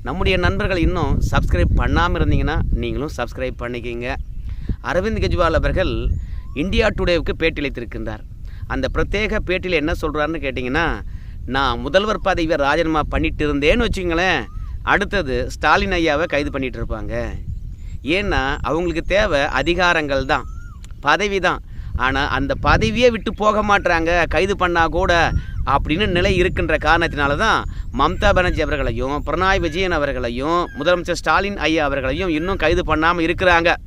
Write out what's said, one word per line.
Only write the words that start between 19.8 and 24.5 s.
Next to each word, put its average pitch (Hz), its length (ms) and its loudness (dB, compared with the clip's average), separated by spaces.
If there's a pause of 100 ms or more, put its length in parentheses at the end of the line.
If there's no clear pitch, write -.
தான், 139 200 0 (560)
பதவி 185 380 2
தான். 170 220 0 (340)
ஆனா 131 320 0
அந்த 135 260 -2 (100)
பதவியே 214 460 4
விட்டு 220 240 -2
போக 208 300 2
மாட்றாங்க, 170 640 2
கைது 185 300 0